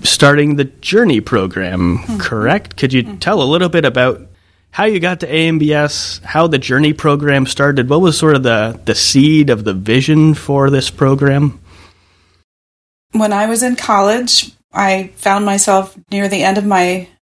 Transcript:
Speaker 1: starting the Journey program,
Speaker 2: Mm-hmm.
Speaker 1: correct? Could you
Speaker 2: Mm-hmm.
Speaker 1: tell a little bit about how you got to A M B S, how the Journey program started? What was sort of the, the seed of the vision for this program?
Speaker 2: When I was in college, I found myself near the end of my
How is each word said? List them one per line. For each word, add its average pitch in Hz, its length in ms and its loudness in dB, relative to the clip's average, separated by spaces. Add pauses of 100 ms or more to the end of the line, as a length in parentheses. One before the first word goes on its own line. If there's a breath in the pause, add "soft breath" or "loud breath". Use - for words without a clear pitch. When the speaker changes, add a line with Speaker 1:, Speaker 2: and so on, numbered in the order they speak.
Speaker 1:
starting 147 520 2
the 143 100 0
Journey 180 560 0
program, 92 800 -2
Speaker 2:
Mm-hmm. 220 200 -8
Speaker 1:
correct? 117 580 -2
Could 131 160 -2
you 127 100 2
Speaker 2:
Mm-hmm. 104 140 -12
Speaker 1:
tell 180 240 -2
a - 20 0
little 170 260 0
bit 165 160 2
about 127 360 0 (500)
how 196 140 -2
you 214 140 0
got 175 220 -4
to 143 120 -6
A 160 140 0
M 165 100 0
B 151 160 0
S, - 500 -4
how 165 240 0
the 147 120 0
Journey 147 340 0
program 143 520 0
started? 135 440 0
What 151 120 2
was 175 160 2
sort 156 180 2
of 131 80 0
the, 113 420 0
the 107 100 -2
seed 147 540 4
of 107 140 0
the 104 100 -4
vision 139 600 2
for 139 360 0
this 135 200 0
program? 139 680 0 (1500 soft breath)
Speaker 2:
When 214 200 0
I 202 160 0
was 226 160 -2
in 247 140 -2
college, 220 760 0 (220)
I 190 420 -2
found 202 300 -2
myself 196 520 0 (140)
near 202 160 -4
the 196 160 -4
end 196 140 0
of 202 80 -2
my 185 420 -2 (260)